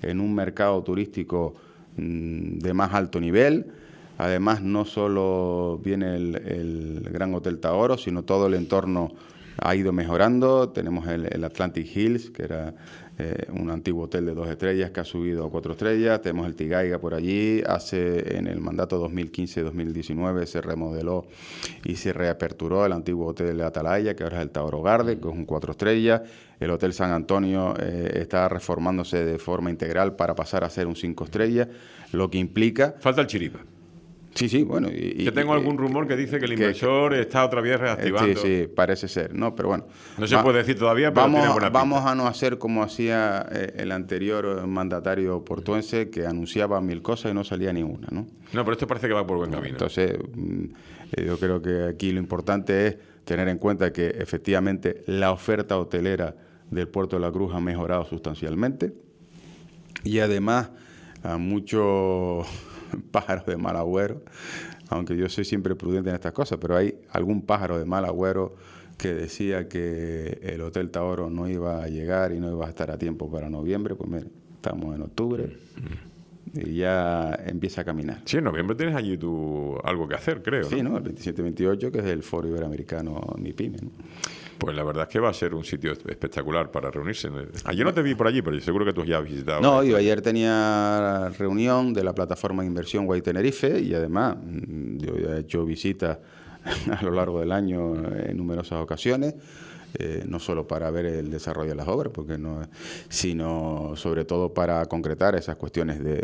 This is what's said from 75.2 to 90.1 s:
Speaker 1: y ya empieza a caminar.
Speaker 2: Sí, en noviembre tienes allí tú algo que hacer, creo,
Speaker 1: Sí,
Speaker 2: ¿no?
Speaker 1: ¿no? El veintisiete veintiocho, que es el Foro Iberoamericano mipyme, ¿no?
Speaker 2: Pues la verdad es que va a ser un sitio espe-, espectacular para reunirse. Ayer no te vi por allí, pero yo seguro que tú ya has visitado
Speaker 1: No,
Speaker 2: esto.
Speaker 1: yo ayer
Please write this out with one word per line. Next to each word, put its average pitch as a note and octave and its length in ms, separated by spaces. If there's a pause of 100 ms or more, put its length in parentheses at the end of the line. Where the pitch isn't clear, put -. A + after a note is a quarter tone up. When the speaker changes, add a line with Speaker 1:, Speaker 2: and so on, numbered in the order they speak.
Speaker 1:
y D#2+ 240
ya F2 720
empieza F2+ 360
a - 20
caminar. D#2 400
Speaker 2:
Sí, - 140
en E3 60
noviembre F2+ 320
tienes D#3+ 200
allí G2+ 200
tú D#2 680
algo E2 240
que C#2+ 80
hacer, D#3+ 260
creo, A#2+ 220
Speaker 1:
Sí, B2+ 180
Speaker 2:
¿no? B2 80
Speaker 1:
¿no? A2+ 80
El - 60
veintisiete F2 380
veintiocho, F#2 500
que - 80
es G2+ 60
el E2+ 160
Foro E2 260
Iberoamericano D#2+ 720 (180)
mipyme, G2+ 440
¿no? F#2+ 80 (680)
Speaker 2:
Pues D#2 180
la D2+ 80
verdad D2+ 200
es - 40
que A2 120
va A#2 100
a - 20
ser E2+ 220
un D#2+ 100
sitio D#2 300
espe-, - 160
espectacular D2+ 600
para C#2 200
reunirse. D2+ 400 (340)
Ayer F#2 220
no F3+ 80
te E3 80
vi C#3 120
por A2 120
allí, A#2+ 160
pero D#2+ 120
yo C#2+ 80
seguro F#2+ 220
que G2+ 80
tú E2+ 140
ya E2 100
has D#2 80
visitado D2+ 380
Speaker 1:
No, C3+ 180
Speaker 2:
esto. C3+ 120
Speaker 1:
yo G#2+ 40
ayer G#2 240